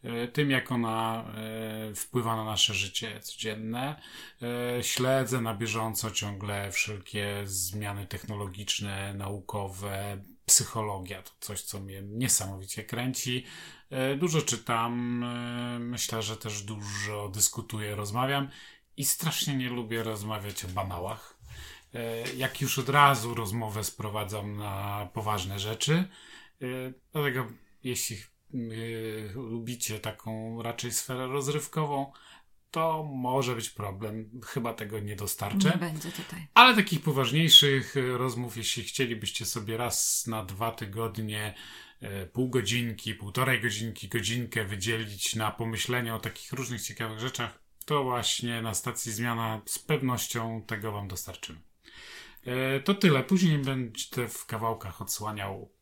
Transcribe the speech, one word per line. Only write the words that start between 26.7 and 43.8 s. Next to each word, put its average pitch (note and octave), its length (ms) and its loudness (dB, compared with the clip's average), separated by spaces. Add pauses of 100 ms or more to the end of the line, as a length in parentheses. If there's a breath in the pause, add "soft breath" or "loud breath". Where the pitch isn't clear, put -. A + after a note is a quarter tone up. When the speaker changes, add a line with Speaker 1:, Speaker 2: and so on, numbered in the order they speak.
Speaker 1:
dlatego C3 340 2 (380)
jeśli, A#2+ 320 -2
e, - 420 -12 (760)
lubicie A#2 680 -4
taką A2 640 -6
raczej A#2 300 -4
sferę B2+ 340 -2
rozrywkową, C#3+ 840 -2 (600 loud breath)
to D#3+ 300 2
może B2+ 520 2
być A2 160 -4
problem. G#2+ 720 -6
Chyba A#2 300 -2
tego G#2+ 260 -6
nie G#2 160 -4
dostarczę. G2+ 540 2
Speaker 2:
Nie E3+ 60 4
będzie D#3+ 360 -2
tutaj. E3 420 -10
Speaker 1:
Ale A#3+ 200 12
takich G3 280 4
poważniejszych, C#3 920 8
e, B2+ 220 2
rozmów, A#2+ 380 -2
jeśli A2+ 260 -2
chcielibyście A2+ 640 0
sobie A2 300 -2
raz - 500 0
na A2 180 -2
dwa G2 260 -2
tygodnie, G#2+ 840 -4 (460 loud breath)
e, G2 260 -6
pół B2+ 220 0
godzinki, A2+ 680 0
półtorej B2 460 2
godzinki, G#2+ 480 -2